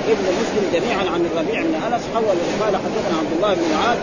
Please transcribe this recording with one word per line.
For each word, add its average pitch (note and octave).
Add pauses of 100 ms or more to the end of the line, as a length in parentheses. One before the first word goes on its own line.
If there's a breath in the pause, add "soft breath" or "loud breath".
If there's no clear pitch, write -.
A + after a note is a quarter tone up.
(140)
ابن G3+ (140)
مسلم G#3+
جميعًا F#3+
عن F3
الربيع E3
بن E3 (120)
أنس A#3 (100)
حول، A3 (240)
قال: G#3+ (120)
"حدثنا G3
عبد D3+
الله G3+
بن E3+
معاذ، A3